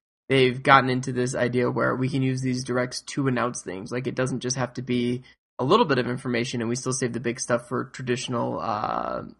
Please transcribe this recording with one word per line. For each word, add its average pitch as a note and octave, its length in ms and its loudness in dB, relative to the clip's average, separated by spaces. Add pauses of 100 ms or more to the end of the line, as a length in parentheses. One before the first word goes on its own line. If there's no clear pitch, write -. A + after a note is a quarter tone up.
(280)
they've C3 340 4
gotten C3 280 8
into B2+ 220 -2
this B2 220 -2
idea B2 360 2
where B2+ 260 0
we C3 140 0
can C3+ 100 0
use C3 220 0
these B2+ 220 -2
directs B2 380 -2
to C3+ 260 -2
announce B2 340 0
things. - 280 -10
Like, B2+ 160 -4
it - 80 -2
doesn't C3 260 -2
just B2+ 160 -2
have B2+ 180 -2
to B2+ 80 -8
be B2 400 0 (360)
a B2 60 -2
little G3+ 220 4
bit C3+ 120 2
of B2 80 0
information, B2 540 -2
and A2+ 80 -2
we A#2+ 80 0
still B2+ 160 -4
save B2 220 -2
the A#2 60 -4
big C#3+ 200 -4
stuff - 280 -2
for A#2+ 160 -4
traditional, B2 760 -4
uh, A#1+ 640 -2 (160)